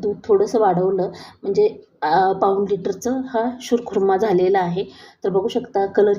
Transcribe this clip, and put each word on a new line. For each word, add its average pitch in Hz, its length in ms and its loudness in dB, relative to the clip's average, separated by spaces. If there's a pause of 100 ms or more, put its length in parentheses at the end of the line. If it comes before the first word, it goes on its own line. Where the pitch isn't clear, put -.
दूध 208 220 -4
थोडंसं 214 360 2
वाढवलं, 185 500 2 (320)
म्हणजे, 208 440 0 (160)
अ, 185 300 2
पाऊण 196 380 0
लिटरचं 202 400 -4
हा 247 400 -4 (100)
शुरखुर्मा 196 560 0
झालेला 185 420 2
आहे. 175 260 -2 (400)
तर - 40 0
बघू 190 200 0
शकता 196 380 -2
कलर 202 320 2